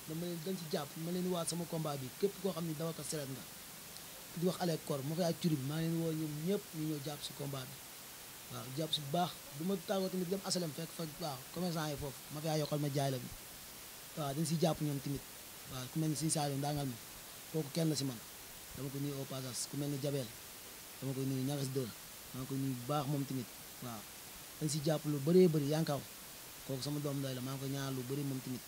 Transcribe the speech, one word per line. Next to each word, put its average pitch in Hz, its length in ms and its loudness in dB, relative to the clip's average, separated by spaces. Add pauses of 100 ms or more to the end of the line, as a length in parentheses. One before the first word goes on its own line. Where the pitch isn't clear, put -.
Dama 165 220 -2
leen, 175 200 -2
dañ 190 100 0
siy 165 160 -4
jàpp, 147 260 0
ma 165 140 -2
leen 180 120 2
di 185 60 2
waat 170 200 2
sama 170 160 0
combat 156 340 0
bi, 131 80 -4 (120)
képp 196 220 4
koo 190 100 2
xam 170 140 -2
ne 160 80 0
dawalkat 156 320 -2
sereet 147 240 -2
nga, 123 140 -6 (920)
di 165 100 2
wax 180 140 4
Alec 165 260 4
Kor, 143 180 2
Mafia 165 300 2
Curie 156 240 4
bi, 131 100 0
maa 156 140 0
leen 165 180 4
woo 165 120 2
ñoom 156 220 0 (120)
ñëpp 196 260 4
ñu 156 140 -2
ñëw 156 180 0
jàpp 147 180 -4
si - 120 -4
combat 139 340 -4
bi. 135 80 -10 (800)
Waaw, 120 120 -6 (120)
jàpp 156 160 0
si 156 80 0
bu 139 100 -4
baax, 170 200 4 (280)
du 160 60 0
ma 196 100 4
tàggoo 190 340 2
tamit 185 200 0
dem 196 160 2
asalem 180 260 2
fekk 165 240 -6
fa, 170 80 -4 (160)
waaw, 147 180 -2 (140)
commerçant 165 380 0
yi 139 80 -2
foofu, 139 220 -4 (140)
Mafia 156 240 2
yokkal 151 220 2
ma 147 100 4
jaay 139 220 4
la 131 60 0
bi. 123 100 -4 (920)
Waaw, 143 160 0
dañ 160 120 2
siy 156 160 2
jàpp 156 200 6
ñoom 147 220 2
tamit. 139 180 0 (440)
Waaw, 127 240 -6
ku - 80 -2
mel 156 120 4
ni 151 60 4
Sëñ 156 140 2
Saliou 143 280 2
Ndangal 143 280 2
mi, 127 80 0 (580)
kooku 156 220 0
kenn 160 160 6
la 151 60 4
si 139 100 2
man. 123 120 0 (600)
Dama 139 120 -2
ko 135 100 -4
nuyu 143 180 0
au 135 80 -2
passage, 131 460 -4
ku 143 60 -2
mel 143 120 2
ni 143 80 0
Jabel, 139 300 2 (760)
dama 135 120 0
koy 135 120 0
nuyu 135 160 4
Ñagas 139 320 2
deux, 131 160 2 (400)
dama 127 160 -6
koy 135 120 -2
nuyu 135 200 2
bu 120 80 -8
baax 147 220 2
moom 143 180 2
tamit. 131 220 -2 (340)
Waaw, 117 200 -6 (600)
dañ 156 80 2
siy 147 160 2
jàpp 151 240 4
lu 147 160 2
bëree 180 240 12
bëri, 151 240 4
Yankaw, 151 260 2 (680)
kooku 131 160 -2
sama 147 160 0
doom 143 180 0
ndey 135 160 0
la, 123 80 -4
maa 131 120 -2
ngi 135 80 -4
koy 135 120 -2
ñaanal 139 220 0
lu 127 100 -2
bëri 139 160 0
moom 139 240 0
tamit. 127 220 -2